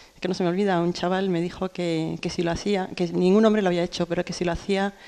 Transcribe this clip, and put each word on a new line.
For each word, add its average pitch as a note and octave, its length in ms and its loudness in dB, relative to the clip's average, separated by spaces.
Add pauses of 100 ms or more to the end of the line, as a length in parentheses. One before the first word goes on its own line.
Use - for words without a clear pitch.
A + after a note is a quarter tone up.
(200)
que F3+ 80 -4
no F#3 60 0
se F#3 100 -2
me E3+ 60 2
olvida, F#3 300 2
un E3+ 120 2
chaval F#3 360 0
me F3 120 0
dijo F3+ 300 -4
que, E3 500 -4
que F3 100 -6
si F3+ 120 -4
lo E3+ 100 0
hacía, F#3+ 420 -2
que F3+ 140 -2
ningún F#3 360 4
hombre G#3+ 180 4
lo F#3+ 60 2
había F3 140 2
hecho, F3 240 -2
pero E3+ 180 -2
que - 80 -8
si F3 120 -4
lo F3 80 0
hacía G3 400 -2 (160)